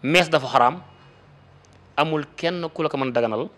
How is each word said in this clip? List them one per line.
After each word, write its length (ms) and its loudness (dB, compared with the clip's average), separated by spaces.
Mees 260 4
dafa 180 2
xaraam, 340 2
amul 300 0
kenn 380 -4
ku 100 -6
la 60 0
ko 80 -4
mën 140 -2
daganal. 460 -2